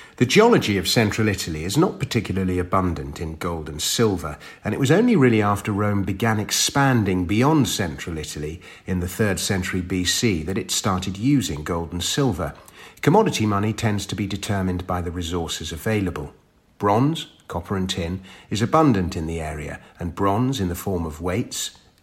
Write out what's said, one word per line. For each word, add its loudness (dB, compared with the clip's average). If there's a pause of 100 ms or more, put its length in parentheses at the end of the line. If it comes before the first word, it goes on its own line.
(180)
The 6
geology 6
of -2
central 2
Italy -4
is -2
not 2
particularly -2
abundant -2
in -8
gold -6
and -8
silver, 0 (280)
and -2
it -4
was 2
only 4
really 6
after 0
Rome 0
began 0
expanding 2
beyond 4
central -6
Italy -8 (260)
in -2
the -2
third 0
century -2
B -2
C 0
that -4
it -6
started -2
using 2
gold -4
and -4
silver. 0 (460)
Commodity 4
money 0
tends -2
to -4
be -2
determined -2
by -2
the -6
resources -4
available. -2 (460)
Bronze, 2 (200)
copper -4
and -2
tin, -4 (280)
is -2
abundant 4
in -4
the -4
area, -8 (220)
and -6
bronze 0
in 0
the -2
form -4
of -10
weights, -4 (260)